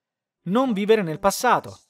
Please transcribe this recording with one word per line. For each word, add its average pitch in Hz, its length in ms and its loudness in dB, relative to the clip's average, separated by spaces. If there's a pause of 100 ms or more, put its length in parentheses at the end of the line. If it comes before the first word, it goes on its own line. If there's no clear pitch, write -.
(440)
Non 247 280 0
vivere 208 300 2
nel 156 160 -6
passato. 190 720 0